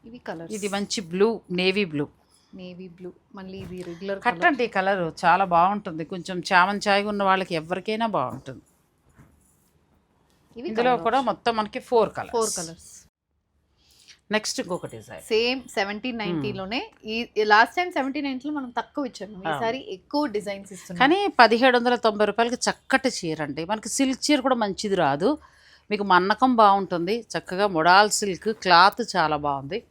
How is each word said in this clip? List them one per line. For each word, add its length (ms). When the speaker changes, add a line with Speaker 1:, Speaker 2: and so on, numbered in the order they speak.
Speaker 1:
ఇవి 120
కలర్స్. 360
Speaker 2:
ఇది 140
మంచి 340
బ్లూ, 400
నేవీ 340
బ్లూ. 220
Speaker 1:
నేవీ 320
బ్లూ, 260
మళ్ళీ 220
ఇది 240
రెగ్యులర్ 380
కలర్. 160
Speaker 2:
కట్టండి, 280
ఈ 40
కలర్ 580
చాలా 200
బాగుంటుంది. 600
కొంచెం 380
చామన్ 340
చాయగా 220
ఉన్న 140
వాళ్ళకి 320
ఎవరికైనా 500
బాగుంటుంది. 560
Speaker 1:
ఇవి 120
Speaker 2:
ఇందులో 220
Speaker 1:
కలర్ 120
Speaker 2:
కూడా 140
Speaker 1:
ఆప్షన్. 80
Speaker 2:
మొత్తం 300
మనకి 240
ఫోర్ 340
కలర్స్. 180
Speaker 1:
ఫోర్ 260
కలర్స్. 500
Speaker 2:
నెక్స్ట్ 280
ఇంకొక 260
డిజైన్. 360
Speaker 1:
సేమ్ 480
సెవెంటీన్ 480
నైంటీలోనే. 640
Speaker 2:
మ్మ్. 300
Speaker 1:
ఈ, 180
ఈ 60
లాస్ట్ 320
టైమ్ 160
సెవెంటీన్ 340
నైంటీలో 280
మనం 160
తక్కువ 360
ఇచ్చాము, 300
Speaker 2:
అవును. 220
Speaker 1:
ఈసారి 300
ఎక్కువ 380
డిజైన్స్ 480
ఇస్తున్నాం. 360
Speaker 2:
కానీ 180
పదిహేడు 380
వందల 180
తొంభై 300
రూపాయలకి 300
చక్కటి 540
చీర 340
అండి. 220
మనకి 240
సిల్క్ 420
చీర 80
కూడా 160
మంచిది 400
రాదు. 420
మీకు 120
మన్నకం 520
బాగుంటుంది. 680
చక్కగా 300
మోడల్ 420
సిల్క్ 440
క్లాత్ 640
చాలా 220
బాగుంది. 540